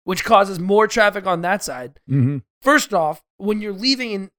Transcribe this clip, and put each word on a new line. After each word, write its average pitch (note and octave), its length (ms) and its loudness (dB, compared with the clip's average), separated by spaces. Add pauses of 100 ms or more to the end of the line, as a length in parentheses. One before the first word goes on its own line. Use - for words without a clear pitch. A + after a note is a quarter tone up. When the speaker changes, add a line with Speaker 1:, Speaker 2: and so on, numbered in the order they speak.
Speaker 1:
which F#3 200 -4
causes G3 360 4
more G3+ 280 4
traffic G#3 380 0
on F3 160 0
that F#3 220 -2
side. B2+ 360 -12 (100)
Speaker 2:
Mm-hmm. C3+ 300 2 (220)
Speaker 1:
First C#4 320 0
off, D#3+ 300 -2 (140)
when G#3 240 -4
you're G#3 120 -8
leaving A#3+ 400 -4
and, G3 260 -8